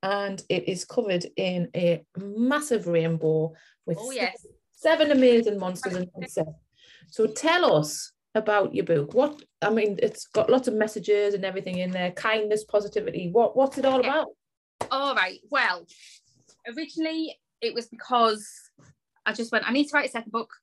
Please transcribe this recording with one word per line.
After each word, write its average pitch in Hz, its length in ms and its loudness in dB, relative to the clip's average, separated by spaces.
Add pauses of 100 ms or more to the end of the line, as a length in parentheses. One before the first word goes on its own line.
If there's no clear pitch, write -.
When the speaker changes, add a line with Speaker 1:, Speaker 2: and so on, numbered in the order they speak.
Speaker 1:
and 196 480 -4
it 185 180 -2
is 180 180 -6
covered 190 400 -2 (120)
in 180 380 -2
a 170 280 0 (140)
massive 226 720 -2
rainbow 160 680 0 (320)
with 165 140 -4
Speaker 2:
Oh, 233 120 -10
yes. 202 360 -6 (240)
Speaker 1:
seven 311 400 4
amazing 233 480 6
monsters 185 360 -6
and 180 200 -4
monsters. 170 320 -6 (640)
So 220 160 0
tell 311 480 4
us - 360 -2 (220)
about 208 400 2
your 190 120 -2
book. 147 280 0
What, 294 300 0 (180)
I 202 80 2
mean, 214 320 0
it's - 260 -4
got - 220 0
lots 262 180 4
of 233 60 -2
messages 208 600 0
and 190 100 -4
everything 185 320 -6
in 185 140 -4
there, 180 220 -2
kindness, 214 500 -2
positivity. 196 680 -2
What, 220 240 4
what's 269 220 2
it 262 80 -2
all 262 160 4
Speaker 2:
Yeah. 269 200 0
Speaker 1:
about? 254 60 -4 (640)
Speaker 2:
All 269 240 0
right. 185 240 -2 (120)
Well, 202 340 0 (920)
originally 320 600 -6 (240)
it 233 120 -4
was 233 140 -8
because 226 600 0 (800)
I 214 80 -2
just 226 180 -6
went, 220 160 0
"I - 40 -2
need 285 160 2
to 302 80 -4
write 262 140 0
a - 20 -16
second 220 200 -10
book" 226 200 -6 (120)